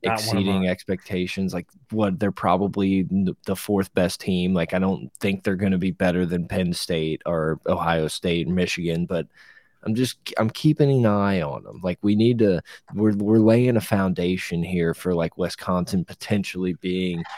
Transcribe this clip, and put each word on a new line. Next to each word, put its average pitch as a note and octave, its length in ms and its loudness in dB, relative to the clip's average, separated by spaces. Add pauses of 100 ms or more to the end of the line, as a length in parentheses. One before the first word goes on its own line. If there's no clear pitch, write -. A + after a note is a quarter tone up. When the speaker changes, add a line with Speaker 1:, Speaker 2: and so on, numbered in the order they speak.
Speaker 1:
Not A2+ 80 0
one - 0 -
of A2+ 80 0
Speaker 2:
exceeding G2+ 400 0
Speaker 1:
mine. F#2 80 0
Speaker 2:
expectations. F#2 840 -4
Like, F2 140 -6 (240)
what, G2+ 300 0
they're G2+ 100 0
probably F#2+ 720 2 (100)
n-, F#2+ 240 0 (100)
the F#2+ 120 -2
fourth G2 360 -2
best F2+ 280 0
team. F#2 340 0
Like, E2+ 180 0
I F#2 60 0
don't F#2 400 -2
think G2 240 -4
they're G2 140 -2
gonna F#2+ 220 0
be F#2 120 -2
better F2+ 340 0
than E2+ 220 -2
Penn F2+ 260 -2
State D#2+ 540 -4
or D#2+ 400 -2
Ohio E2 400 0
State E2+ 400 -2
or E2+ 60 -2
Michigan, F2 520 -2
but E2+ 220 -4 (560)
I'm A2 140 -2
just, B2 220 -2 (200)
I'm A2 100 2
keeping D3 440 2
an B2 140 4
eye G2+ 360 2
on C#2 220 -6
them. G#1 180 -16
Like, F2+ 200 -4
we G#2 120 4
need A2+ 240 4
to, G2 240 4 (320)
we're, G#2 220 2
we're G#2 220 4
laying A#2 380 6
a G#2+ 40 2
foundation F#2 800 0
here E2+ 320 0
for, - 180 -4
like, E2 240 -2
Wisconsin F2+ 680 -2
potentially F#2 680 -4
being F2+ 500 -4 (140)